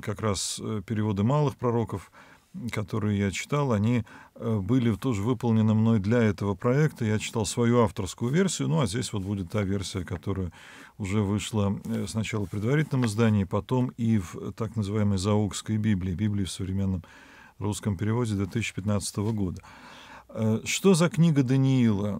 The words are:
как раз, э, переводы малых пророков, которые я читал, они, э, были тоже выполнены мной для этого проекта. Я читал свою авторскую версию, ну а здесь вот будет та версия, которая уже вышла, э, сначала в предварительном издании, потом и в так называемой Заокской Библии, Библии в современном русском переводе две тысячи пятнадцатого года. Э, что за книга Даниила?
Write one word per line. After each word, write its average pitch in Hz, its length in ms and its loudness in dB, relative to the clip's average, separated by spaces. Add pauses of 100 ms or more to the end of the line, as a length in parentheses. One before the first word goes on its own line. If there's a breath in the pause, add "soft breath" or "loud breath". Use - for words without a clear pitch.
как 104 180 -6
раз, - 420 -2
э, 110 240 -6
переводы 107 380 0
малых 139 320 2
пророков, 113 560 -2 (600 loud breath)
которые 104 480 -2
я 101 100 2
читал, 139 440 -2
они, 113 300 2 (300 loud breath)
э, 113 240 -2
были 113 380 2
тоже 113 260 -2
выполнены 110 540 2
мной 110 240 4
для 104 180 2
этого 104 380 2
проекта. 135 500 0
Я 107 140 2
читал 107 260 -2
свою 120 360 4
авторскую 107 500 -2
версию, 151 380 0
ну 156 120 2
а 127 60 2
здесь 113 260 -4
вот 104 80 -2
будет 98 300 -4
та 110 100 0
версия, 95 420 -4
которая 92 480 -6 (460 loud breath)
уже 104 240 -2
вышла, 101 640 0
э, 110 220 -4
сначала 104 400 -4
в - 20 -14
предварительном 127 560 0
издании, 107 380 4
потом 123 540 -2
и 113 200 2
в - 360 -6
так 110 220 -6
называемой 101 440 0
Заокской 104 580 0
Библии, 92 380 0
Библии 101 280 -2
в 87 80 -6
современном 95 520 -2 (560 loud breath)
русском 104 360 -4
переводе 110 380 0
две 98 140 0
тысячи 107 260 -4
пятнадцатого 104 580 -4
года. 95 300 -4 (680 loud breath)
Э, 110 360 0
что - 300 4
за 165 140 4
книга 151 340 4
Даниила? 120 760 2